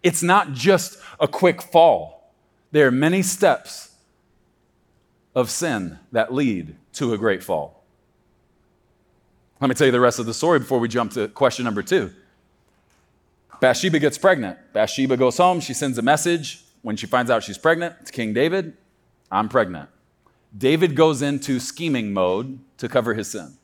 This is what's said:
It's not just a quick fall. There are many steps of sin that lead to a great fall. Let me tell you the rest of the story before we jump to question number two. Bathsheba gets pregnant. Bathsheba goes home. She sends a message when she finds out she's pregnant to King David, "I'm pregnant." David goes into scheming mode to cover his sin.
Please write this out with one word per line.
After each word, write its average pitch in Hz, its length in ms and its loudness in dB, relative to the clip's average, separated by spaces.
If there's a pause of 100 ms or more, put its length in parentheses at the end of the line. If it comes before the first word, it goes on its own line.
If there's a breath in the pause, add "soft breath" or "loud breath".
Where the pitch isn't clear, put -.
It's 170 200 0
not 175 300 2
just 170 460 0 (220 loud breath)
a 147 80 2
quick 175 340 0
fall. 120 680 2 (400)
There 147 140 6
are 127 60 4
many 160 300 2
steps - 720 -2 (1400)
of 123 160 0
sin 98 480 -6 (120)
that 113 220 0
lead 98 440 -2 (180)
to 117 200 -4
a 101 40 -6
great 98 240 -2
fall. 76 420 -6 (1800)
Let 135 80 0
me 131 60 0
tell 143 120 4
you 127 60 4
the 123 80 2
rest 123 180 4
of 113 80 -6
the 113 80 -8
story 160 240 2
before 127 220 0
we 120 80 -2
jump 113 240 -2
to 107 160 -4
question 123 360 0
number 104 180 -4
two. 175 300 0 (1500)
Bathsheba 147 400 2
gets 143 180 0
pregnant. 139 400 0 (140)
Bathsheba 127 440 0
goes 127 200 2
home. 180 240 2
She - 120 -10
sends 131 260 -4
a 117 40 -4
message 151 640 -2 (180)
when 107 140 -6
she 110 100 -10
finds 123 240 0
out 113 140 2
she's 101 140 -14
pregnant 165 480 -2
to - 60 -18
King 107 220 -4
David, 160 420 -2 (540)
"I'm 101 180 0
pregnant." 90 400 -2 (680)
David 147 400 2
goes 151 260 4
into 139 380 -4
scheming 127 520 -4
mode 98 460 -2 (200)
to 117 100 -8
cover 117 260 0
his 107 160 -8
sin. 76 340 -14